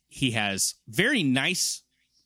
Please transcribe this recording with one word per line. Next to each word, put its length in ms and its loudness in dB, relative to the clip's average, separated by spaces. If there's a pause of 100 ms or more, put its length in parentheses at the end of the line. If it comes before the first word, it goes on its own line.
he 260 -2
has 420 0 (120)
very 360 0
nice, 600 0 (440)